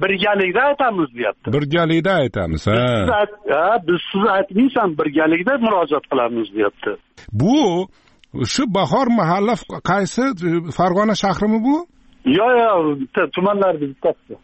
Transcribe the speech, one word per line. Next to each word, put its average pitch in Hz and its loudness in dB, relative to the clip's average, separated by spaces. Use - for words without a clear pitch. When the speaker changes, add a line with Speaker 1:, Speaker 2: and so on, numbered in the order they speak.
Speaker 1:
birgalikda 196 0
aytamiz, 226 0
deyapti. 110 -4
Speaker 2:
Birgalikda 160 0
aytamiz, 98 -2
ha. 104 4
Speaker 1:
Biz 123 2
siz 104 0
ayt-, - -2
ha, 156 2
biz 170 0
siz 196 -2
aytmaysan, 196 2
birgalikda 160 0
murojaat 175 0
qilamiz, 117 -2
deyapti. 104 -2
Speaker 2:
Bu 170 2
shu 269 0
Bahor 196 0
mahalla 202 0
f-, - -10
qaysi, 202 -2
e, - 0
Farg'ona 190 0
shahrimi 208 0
bu? 277 2
Speaker 1:
Yo, 208 4
yo, 226 4
bitta 135 -4
tumanlarni 185 0
bittasi. - -4